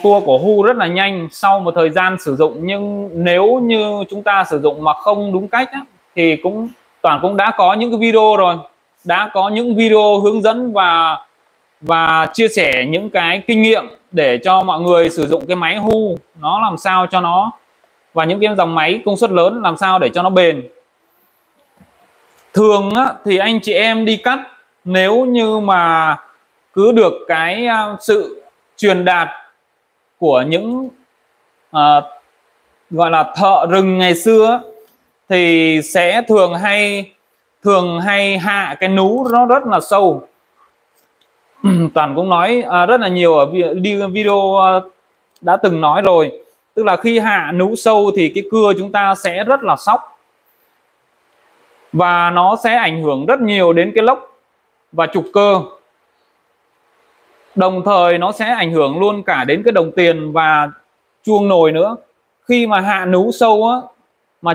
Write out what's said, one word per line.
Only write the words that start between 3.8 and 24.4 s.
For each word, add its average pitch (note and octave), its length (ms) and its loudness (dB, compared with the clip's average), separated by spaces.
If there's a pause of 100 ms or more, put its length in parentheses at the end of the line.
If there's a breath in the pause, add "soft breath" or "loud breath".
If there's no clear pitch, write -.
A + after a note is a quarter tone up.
chúng G3+ 140 -12
ta G3+ 260 2
sử D3+ 100 -2
dụng D3 240 -2
mà D#3 100 2
không G3+ 400 -2
đúng F#3+ 140 -4
cách B3+ 240 -4
á, C4+ 80 -12 (360)
thì E3 200 2
cũng, G#3+ 340 -6 (320)
Toàn D3+ 200 2
cũng G3 160 -2
đã G3+ 200 0
có F#3+ 160 2
những A#3 180 -4
cái A3+ 80 -2
video A3 380 4
rồi, F3+ 180 2 (480)
đã F#3 300 -2
có G3 160 0
những A3+ 260 -2
video G#3 440 4
hướng G#3 220 0
dẫn A3+ 320 -2
và, E3 440 0 (640)
và D#3+ 520 0
chia A3+ 140 2
sẻ F3+ 420 0
những F#3 200 -4
cái F3+ 380 -2
kinh A3 140 2
nghiệm A3 220 2 (280)
để C#3 260 0
cho F#3 260 2
mọi F3 180 -2
người E3+ 280 2
sử E3 180 -4
dụng D#3 200 -4
cái F3+ 80 -4
máy F3 220 -4
hu G#3+ 400 -2 (220)
nó E3 220 -4
làm G3+ 160 -2
sao F#3 300 -2
cho F#3 140 -2
nó, F#3 300 -2 (600)
và D#3+ 120 0
những F#3 140 -2
cái G#3 180 0
dòng E3 180 0
máy E3+ 300 -2
công G3+ 120 -2
suất G#3+ 140 0
lớn F#3+ 300 0
làm E3+ 160 -2
sao F#3 220 0
để C3+ 100 0
cho F3 140 -2
nó F#3+ 60 0
bền. E3 380 2 (1900)
Thường G3+ 420 2
á, B3+ 180 -2 (120)
thì G3 120 0
anh A3 240 0
chị G#3 120 -4
em A3 320 0
đi G#3+ 120 0
cắt, B3 220 -4 (440)